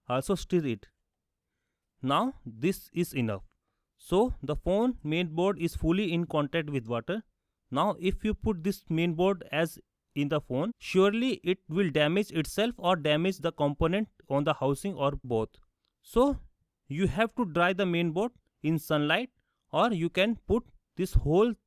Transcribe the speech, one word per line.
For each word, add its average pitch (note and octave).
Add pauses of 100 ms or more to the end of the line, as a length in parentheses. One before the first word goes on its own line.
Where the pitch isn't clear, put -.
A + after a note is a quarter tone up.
Also C3+
stir E3+
it. A2+ (1160)
Now E3+ (100)
this B2+
is E3+
enough. A2 (520)
So A3
the C#3+
phone A3
main E3
board E3+
is E3
fully F3
in E3+
contact D3+
with C3+
water. A#2+ (480)
Now E3
if F#3+
you G#3+
put F#3+
this F#3+
main E3+
board F3+
as E3 (360)
in C#3+
the D3
phone, D3+
surely G3+
it F3+ (100)
will F3
damage D3+
itself G3+
or F3+
damage D#3
the E3
component E3 (200)
on C#3+
the D3+
housing C#3+
or C#3 (120)
both. A2+ (540)
So C4+ (500)
you E3+
have F#3
to B3
dry F3
the F#3+
main E3+
board G3 (300)
in D#3+
sunlight, D#3 (420)
or G#3+
you E3+
can G#3 (120)
put A3+ (320)
this F#3
whole G3+ (120)